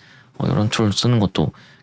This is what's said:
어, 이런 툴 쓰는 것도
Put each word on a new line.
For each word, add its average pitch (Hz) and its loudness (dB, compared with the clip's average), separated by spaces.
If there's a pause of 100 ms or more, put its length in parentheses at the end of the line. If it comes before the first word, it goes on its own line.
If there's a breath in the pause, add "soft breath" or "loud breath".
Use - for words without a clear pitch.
(400 loud breath)
어, - -2
이런 107 0
툴 110 0
쓰는 117 0
것도 90 0 (320 loud breath)